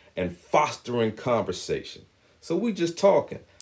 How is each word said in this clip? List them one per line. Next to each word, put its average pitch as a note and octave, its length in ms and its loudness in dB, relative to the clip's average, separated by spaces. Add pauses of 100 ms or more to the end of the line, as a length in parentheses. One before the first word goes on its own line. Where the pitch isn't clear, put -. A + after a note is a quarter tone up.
(160)
and F3+ 220 -4
fostering A#2+ 760 0
conversation. - 920 -4 (340)
So - 160 -4
we G#3 180 0
just E3+ 240 -4
talking. F3+ 420 4 (220)